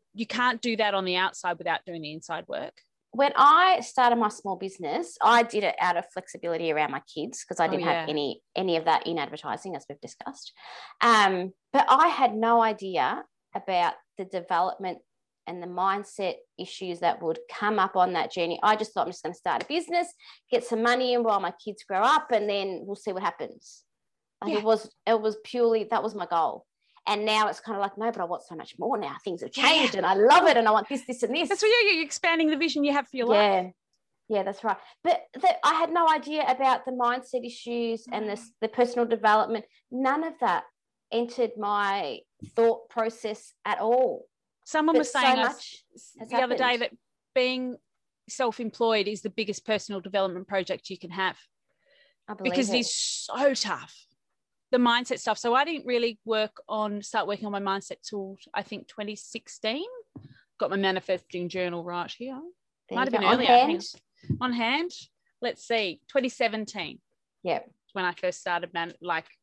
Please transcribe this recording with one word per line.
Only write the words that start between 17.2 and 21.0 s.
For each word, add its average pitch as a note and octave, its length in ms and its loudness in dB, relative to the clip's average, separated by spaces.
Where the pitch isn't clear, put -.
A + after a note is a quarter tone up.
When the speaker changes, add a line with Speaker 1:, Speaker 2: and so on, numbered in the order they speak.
Speaker 2:
would D#3+ 180 -2
come G#3 300 -2
up F#3+ 180 0
on F3+ 160 4
that D#3+ 180 -2
journey. F3 320 -2
I G#3+ 140 4
just A3 160 -8
thought, F3+ 140 0
"I'm F3+ 40 -6
just - 120 -14
gonna F3 120 -6
start - 280 -4
a - 20 -14
business, E4+ 420 -2
get A#3+ 120 2
some A3+ 200 -2
money B3 300 2